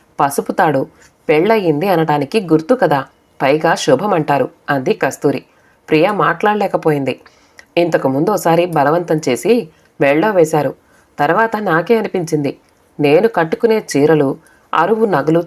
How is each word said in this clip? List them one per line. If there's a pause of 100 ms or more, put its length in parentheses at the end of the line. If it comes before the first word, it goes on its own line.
(200)
పసుపు
తాడు (420)
పెళ్ళయింది
అనటానికి
గుర్తు
కదా, (360)
పైగా
శుభమంటారు," (200)
అంది
కస్తూరి. (460)
ప్రియ
మాట్లాడలేకపోయింది. (580)
ఇంతకుముందు
ఓసారి
బలవంతం
చేసి (320)
మెళ్ళో
వేశారు. (440)
తర్వాత
నాకే
అనిపించింది, (420)
నేను
కట్టుకునే (140)
చీరలు, (360)
అరువు,
నగలు